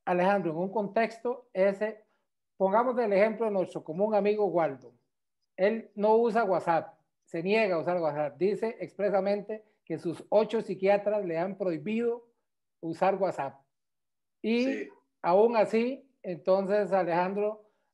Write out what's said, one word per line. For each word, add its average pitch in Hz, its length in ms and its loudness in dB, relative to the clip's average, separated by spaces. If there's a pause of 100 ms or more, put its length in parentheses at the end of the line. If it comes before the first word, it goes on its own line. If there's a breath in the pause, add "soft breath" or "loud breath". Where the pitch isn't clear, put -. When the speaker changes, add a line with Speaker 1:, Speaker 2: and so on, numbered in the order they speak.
Speaker 1:
Alejandro, 180 460 2
en 156 60 -4
un 185 140 -4
contexto 226 840 -4
ese? 196 520 0 (520)
Pongamos 220 400 2
el 226 160 0
ejemplo 214 320 2
de 220 60 -2
nuestro 180 320 -4
común 202 320 -2
amigo 208 320 2
Waldo. 151 500 -2 (600)
Él 220 380 0
no 214 220 4
usa 233 280 2
WhatsApp, 170 540 0 (260)
se 170 180 -8
niega 196 320 2
a 165 40 0
usar 175 220 -2
WhatsApp. 147 360 -2
Dice 208 420 -2
expresamente 202 840 -2 (200)
que 160 140 -6
sus - 300 -6
ocho 220 320 2
psiquiatras 202 640 0
le 165 120 -4
han 185 200 -4
prohibido 214 720 -4 (540)
usar 180 360 0
WhatsApp. 160 440 -4 (800)
Y 240 420 -2
Speaker 2:
Sí. - 80 -14 (300)
Speaker 1:
aún 208 360 4
así, 226 520 0 (140)
entonces 190 680 0
Alejandro 190 800 0 (220)